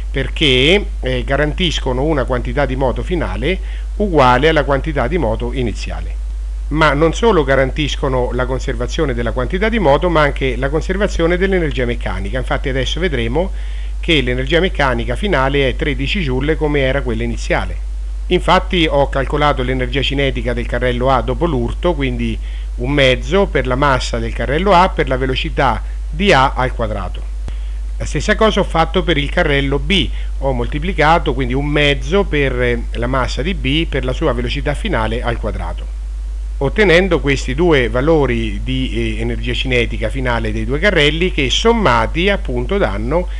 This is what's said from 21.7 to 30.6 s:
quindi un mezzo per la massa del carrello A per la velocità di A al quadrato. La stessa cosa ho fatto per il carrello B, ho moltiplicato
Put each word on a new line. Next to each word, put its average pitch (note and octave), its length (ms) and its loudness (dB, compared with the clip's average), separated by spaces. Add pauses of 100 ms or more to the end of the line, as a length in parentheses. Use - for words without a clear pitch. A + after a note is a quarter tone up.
quindi A#2+ 440 -2 (380)
un B2 140 -4
mezzo C#3 560 2
per C3 200 0
la B2+ 100 0
massa C3 420 0
del A2+ 160 -4
carrello D#3+ 400 2
A F3+ 160 6
per D3 180 -2
la C3 80 0
velocità C3 640 0 (280)
di F3+ 240 2
A C3+ 200 6
al B2+ 200 -2
quadrato. G2+ 560 -4 (680)
La A2+ 100 -4
stessa G3+ 260 0
cosa G#3 240 2
ho F3+ 60 4
fatto E3 400 0
per D#3+ 120 2
il C#3+ 120 0
carrello C#3+ 500 2
B, D3 300 0 (300)
ho C3+ 140 0
moltiplicato D3+ 840 2